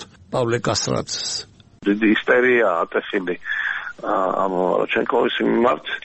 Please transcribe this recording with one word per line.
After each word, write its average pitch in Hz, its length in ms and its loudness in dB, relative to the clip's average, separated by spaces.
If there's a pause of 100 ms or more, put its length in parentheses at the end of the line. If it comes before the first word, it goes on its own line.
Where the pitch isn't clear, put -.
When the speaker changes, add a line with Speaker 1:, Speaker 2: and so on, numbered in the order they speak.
(260)
Speaker 1:
პავლე 120 320 0
კასტრაძეს. - 720 -2 (500)
Speaker 2:
დიდი 104 300 0
ისტერია 123 580 4 (120)
ატეხილი, 92 580 -2 (640)
ა, 107 160 -4 (220)
ამ 95 160 0 (240)
ორჩენკოვის 117 600 0
მიმართ 117 480 2 (180)